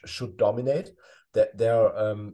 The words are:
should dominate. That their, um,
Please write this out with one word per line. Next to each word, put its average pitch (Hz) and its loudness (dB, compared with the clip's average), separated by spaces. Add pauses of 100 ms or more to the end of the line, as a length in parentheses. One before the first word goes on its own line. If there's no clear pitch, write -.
should - -12
dominate. 123 0 (420)
That 107 0
their, 113 2
um, 104 -4